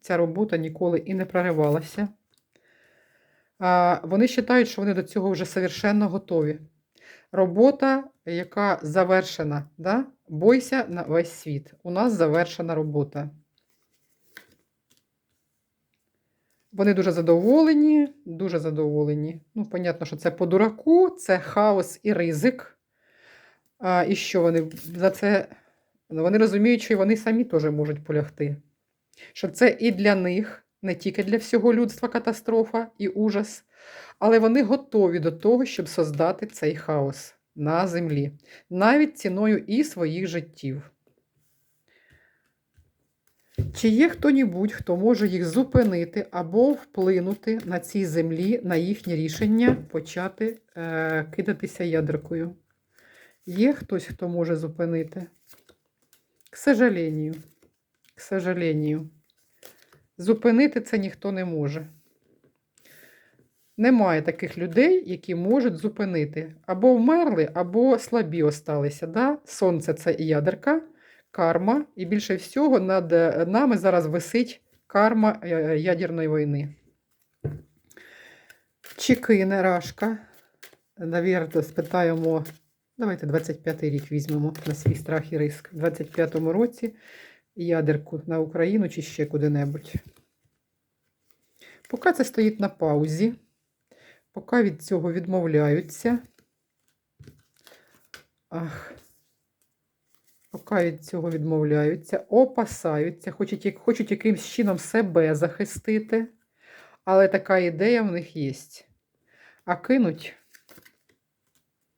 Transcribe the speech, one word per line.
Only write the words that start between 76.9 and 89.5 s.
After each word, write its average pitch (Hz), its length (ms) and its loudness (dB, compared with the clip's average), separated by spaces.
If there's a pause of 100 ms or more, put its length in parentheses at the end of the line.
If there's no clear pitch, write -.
Чи - 180 2
кине 196 460 2
Рашка? 185 560 -2 (800)
Навірно, 170 640 -2
спитаємо. 165 840 0 (520)
Давайте 208 280 -4
двадцять 156 380 -4
п'ятий 156 260 -4
рік 143 220 -4
візьмемо 147 420 -2 (140)
на 151 60 -2
свій - 220 0
страх 156 380 -6
і 160 40 -2
риск. 147 360 -6
В 165 40 -14
двадцять 156 340 -4
п'ятому 160 420 -2
році 226 420 -2 (600)
ядерку 156 720 -2
на 160 120 -4
Україну 170 500 0
чи 156 120 -10
ще 151 240 -6
куди-небудь. 147 680 -2 (2000)